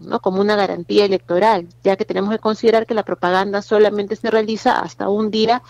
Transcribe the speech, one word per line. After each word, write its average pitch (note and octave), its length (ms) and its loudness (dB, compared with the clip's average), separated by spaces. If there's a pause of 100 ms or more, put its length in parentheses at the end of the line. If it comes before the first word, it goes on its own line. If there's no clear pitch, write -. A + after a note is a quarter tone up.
¿no? - 180 -6
Como F#3+ 220 -2
una G#3 160 2
garantía G3 480 0
electoral, F#3+ 640 0 (160)
ya G3 100 2
que G#3 100 -4
tenemos G3 280 -4
que A3 80 -4
considerar A3 440 0
que A#3 100 -6
la G#3 100 -2
propaganda F#3+ 580 -2
solamente G#3 540 0
se A3+ 120 -6
realiza A3 520 0
hasta - 280 -8
un G#3 220 -2
día A3 400 0